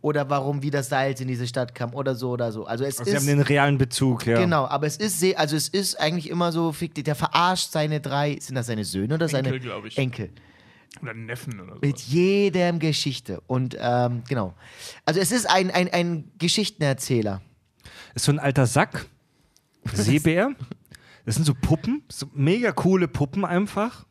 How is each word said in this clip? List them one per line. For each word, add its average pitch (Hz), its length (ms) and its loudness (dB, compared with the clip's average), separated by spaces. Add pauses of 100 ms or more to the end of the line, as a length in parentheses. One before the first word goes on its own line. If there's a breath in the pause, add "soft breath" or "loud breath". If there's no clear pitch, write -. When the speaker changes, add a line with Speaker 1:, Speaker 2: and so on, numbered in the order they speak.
Speaker 1:
Oder 147 300 0
warum, 143 320 0
wie 147 80 -2
das 139 180 -2
Salz 135 320 0
in 131 80 -6
diese 123 180 -4
Stadt 123 280 -4
kam. 120 200 -6
Oder 135 200 -2
so 123 160 -4
oder 120 220 -2
so. 107 120 -8
Also 117 200 -4
es 139 140 -4
Speaker 2:
Also 123 120 -2
sie 143 60 4
Speaker 1:
ist 143 60 2
Speaker 2:
haben 139 40 0
den 143 160 4
realen 143 340 4
Bezug, 127 500 0
ja. 117 120 4
Speaker 1:
Genau, 151 280 2
aber 143 200 -2
es 151 100 -4
ist 196 240 -2
sehr, 185 180 2
also 156 180 2
es 156 120 -2
ist 190 320 -2
eigentlich 156 300 -2
immer 170 220 0
so 165 200 0
fiktiv. 151 320 -6
Der 151 100 0
verarscht 175 580 2
seine 151 280 0
drei, 143 400 -2
sind - 140 -12
das 120 120 -2
seine 110 180 -2
Söhne 95 300 -2
oder 160 140 0
seine 135 200 0
Speaker 3:
Enkel, 131 120 -2
glaub 104 240 -8
ich. 107 140 -6
Speaker 1:
Enkel? 123 320 -4 (720 soft breath)
Speaker 3:
Oder 120 120 -10
Neffen 113 460 -10
oder 90 220 -18
Speaker 1:
Mit 143 160 0
Speaker 3:
sowas. 117 140 -8
Speaker 1:
jedem 180 680 2
Geschichte. 143 680 -4
Und, 127 320 -2
ähm, 120 500 0
genau. 104 260 -4 (500 loud breath)
Also 160 160 2
es 185 120 0
ist 233 180 0
ein, 185 200 4
ein, 180 220 0
ein 175 460 -2
Geschichtenerzähler. 131 1040 0 (720 loud breath)
Speaker 2:
Ist 120 100 -4
so 143 80 4
ein - 60 2
alter 135 280 4
Sack. - 380 0 (800)
Speaker 1:
<laughs> - 80 -6
Speaker 2:
Seebär. 156 600 2 (720 loud breath)
Das 110 80 0
sind 156 100 2
so 147 100 4
Puppen, 220 540 0
so - 260 -12
mega 185 380 2
coole 180 360 4
Puppen 147 360 -2
einfach. 202 680 -2